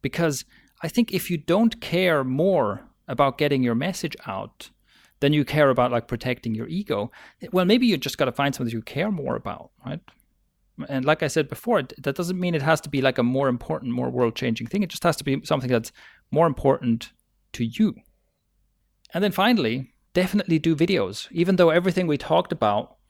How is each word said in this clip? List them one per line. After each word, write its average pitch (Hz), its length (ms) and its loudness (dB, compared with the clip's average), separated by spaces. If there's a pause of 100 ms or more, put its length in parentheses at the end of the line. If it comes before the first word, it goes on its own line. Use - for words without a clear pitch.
Because 151 420 -2 (400)
I 165 60 -6
think - 240 0
if 175 180 -4
you 175 60 0
don't 208 440 2
care 165 420 2
more 131 640 0 (200)
about 135 300 2
getting 143 260 2
your 120 120 2
message 160 400 -4 (120)
out 104 420 -10 (520)
than 143 120 4
you 147 120 2
care 147 240 4
about, 123 220 2
like, 120 160 -2
protecting 120 480 -4
your 113 120 -6
ego, 160 440 -4 (400)
well, 185 140 2
maybe 240 220 4
you 185 100 2
just 131 200 -6
gotta 131 140 0
find 139 220 0
something 117 200 -6
you 110 80 -6
care 190 300 -4
more 139 240 -4
about, - 360 -10 (140)
right? 147 160 -10 (880)
And 131 160 -4
like - 200 2
I 151 40 -2
said 139 220 -2
before, 226 300 -2
it, 131 140 -6 (100)
that 143 120 -2
doesn't 180 240 -4
mean 180 160 -2
it 143 60 -2
has 156 200 2
to - 80 -14
be, 135 120 -2
like, 131 160 2
a 123 60 2
more 131 260 0
important, 123 420 -4
more 123 180 -2
world-changing 120 580 -2
thing. 202 160 -2
It 170 60 -4
just - 140 -12
has 165 140 2
to - 60 -12
be 135 200 -2
something 127 260 -2
that's 117 220 0 (400)
more 160 160 4
important 135 640 0 (420)
to 117 120 -4
you. 180 300 0 (1160)
And 180 100 -2
then 202 80 0
finally, 156 640 0 (200)
definitely 180 440 2
do 160 180 2
videos. 143 560 0
Even 175 260 2
though 175 120 8
everything 180 380 2
we 147 100 2
talked - 340 0
about 107 440 0 (140)